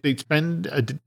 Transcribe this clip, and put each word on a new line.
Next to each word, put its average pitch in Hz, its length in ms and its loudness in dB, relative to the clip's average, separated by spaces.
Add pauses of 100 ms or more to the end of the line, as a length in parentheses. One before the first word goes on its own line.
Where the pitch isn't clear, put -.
they 139 140 2
spend, 165 560 0
a 147 80 2
d-, 127 260 -2